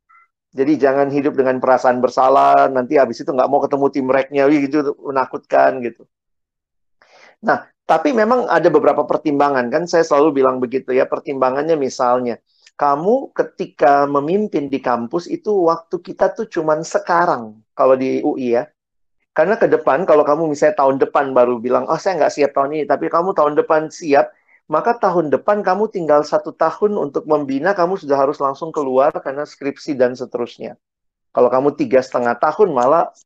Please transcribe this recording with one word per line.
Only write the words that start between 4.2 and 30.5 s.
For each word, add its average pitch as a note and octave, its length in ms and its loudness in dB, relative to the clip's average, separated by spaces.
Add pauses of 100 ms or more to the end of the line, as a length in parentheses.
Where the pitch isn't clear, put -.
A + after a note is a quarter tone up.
wih, C#3+ 240 2
gitu, C#3+ 320 -2
menakutkan C3+ 800 -2
gitu. A#2 240 -10 (1400)
Nah, D3 240 -2 (160)
tapi B3 320 0
memang A3+ 320 0
ada E3 240 2
beberapa D3 320 2
pertimbangan, C#3+ 640 0
kan D#3 160 -2
saya E3+ 240 0
selalu D3 320 4
bilang C3 240 2
begitu B2+ 320 -4
ya, C3 80 2
pertimbangannya C#3 720 -2
misalnya, B2 640 -2 (400)
kamu D#3+ 560 0
ketika D3 720 0
memimpin D3 640 -2
di C3+ 80 -2
kampus B2 480 -4
itu G3 400 -2
waktu E3 320 -4
kita F#3 320 -2
tuh A3 160 -8
cuman D#3 320 -2
sekarang, E3 800 -2 (160)
kalau C3 160 4
di C3 320 0
U D3 160 -2
I A#2+ 160 0
ya. B2+ 80 0 (720)
Karena F#3 240 2
ke G3 80 4
depan, D3+ 400 0
kalau D#3 160 4
kamu D3 240 0
misalnya D3+ 320 0
tahun C3+ 240 2
depan C#3 320 0
baru B2 240 4
bilang, B2 320 -2
"Oh, D#3+ 80 0
saya F3 240 -2
nggak B2+ 100 2
siap C#3+ 220 0
tahun C#3 160 -2
ini," D3+ 160 -4
tapi D#3+ 240 -2
kamu F3 240 -2
tahun D3+ 240 0
depan D#3 320 0
siap, D3 400 0 (400)
maka D#3+ 240 0
tahun F3+ 400 0
depan G#3 320 -2
kamu G3+ 240 0
tinggal D3 320 0
satu D3+ 320 -4
tahun E3+ 400 -2
untuk D3 320 -6
membina, D3+ 480 -2
kamu F#3 240 0
sudah C#3+ 160 -4
harus C#3 240 0
langsung C#3+ 320 -6
keluar C#3 400 0
karena D3 320 -8
skripsi C#3 560 -8
dan B2 160 2
seterusnya. A#2+ 640 -10 (560)